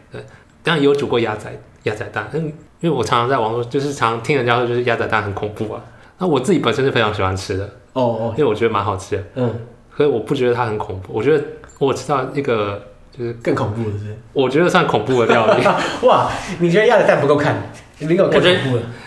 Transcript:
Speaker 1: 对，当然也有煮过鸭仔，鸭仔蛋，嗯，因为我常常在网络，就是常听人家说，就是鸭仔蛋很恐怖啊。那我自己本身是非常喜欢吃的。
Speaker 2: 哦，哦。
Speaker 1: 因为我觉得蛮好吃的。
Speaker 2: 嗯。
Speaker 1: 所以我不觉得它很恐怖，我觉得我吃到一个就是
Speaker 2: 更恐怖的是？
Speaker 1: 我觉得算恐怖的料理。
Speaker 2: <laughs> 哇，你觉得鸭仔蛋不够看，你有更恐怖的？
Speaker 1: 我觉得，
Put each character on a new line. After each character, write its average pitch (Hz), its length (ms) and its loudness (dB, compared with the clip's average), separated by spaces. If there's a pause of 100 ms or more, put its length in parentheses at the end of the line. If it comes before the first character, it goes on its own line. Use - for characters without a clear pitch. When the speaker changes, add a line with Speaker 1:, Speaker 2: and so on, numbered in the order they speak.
(120)
Speaker 1:
对， 120 120 -14 (380)
当 165 140 0
然 143 40 0
也 139 40 2
有 139 100 6
煮 120 140 -2
过 123 100 0
鸭 110 160 0
仔， 110 160 -12 (340)
鸭 107 100 -2
仔 101 180 -8
蛋， 107 220 -6
嗯， 160 100 -2 (360)
因 170 100 0
为 - 0 -
我 127 120 0
常 117 180 2
常 120 80 0
在 135 100 2
网 110 160 0
络， 120 100 -2
就 135 160 -2
是 143 140 -4
常 117 280 -2
听 147 140 0
人 123 80 0
家 120 140 2
说， 123 80 0
就 120 80 -2
是 123 80 0
鸭 117 140 2
仔 107 100 -2
蛋 110 160 0
很 101 100 -4
恐 104 220 -6
怖 107 180 -6
啊。 113 100 -12 (360)
那 185 80 -2
我 147 120 2
自 185 140 0
己 156 60 4
本 113 160 0
身 131 100 0
是 135 80 2
非 123 80 2
常 104 140 2
喜 101 80 -2
欢 95 120 0
吃 95 220 -6
的。 98 80 -4 (300)
Speaker 2:
哦， 131 80 0
哦。 113 340 -2
Speaker 1:
因 151 80 2
为 - 0 -
我 110 100 2
觉 113 120 0
得 110 40 4
蛮 101 140 0
好 101 100 -2
吃 95 220 -6
的。 95 80 -6 (120)
Speaker 2:
嗯。 117 240 -2 (360)
Speaker 1:
所 147 80 2
以 151 40 4
我 120 120 2
不 - 140 -4
觉 123 140 2
得 120 60 2
它 120 120 -2
很 107 100 -4
恐 95 240 -8
怖， 113 120 -14
我 107 100 -2
觉 147 140 4
得 - 60 0 (360)
我 135 140 2
吃 - 160 -6
到 131 260 0
一 139 80 -2
个 104 400 -2 (340)
就 120 80 -8
是 117 100 -6
Speaker 2:
更 160 200 -2
恐 104 180 -2
怖 110 180 -4
的 101 80 -6
是？ 104 180 -10 (160)
Speaker 1:
我 131 160 2
觉 147 140 2
得 180 60 4
算 175 180 4
恐 107 180 0
怖 127 160 2
的 113 60 4
料 113 200 4 (100)
理。 - 60 2 (220)
Speaker 2:
<laughs> - 220 -6
哇， - 240 4 (280)
你 170 120 2
觉 185 80 4
得 214 80 4
鸭 233 120 6
仔 - 80 4
蛋 165 140 4
不 139 60 0
够 143 100 4
看， 127 340 -2 (280)
你 156 160 -2
有 196 140 4
更 143 140 4
恐 180 80 6 (200)
怖 123 60 2
的？ - 0 -
Speaker 1:
我 - 0 -
觉 107 40 0
得， - 20 -8 (240)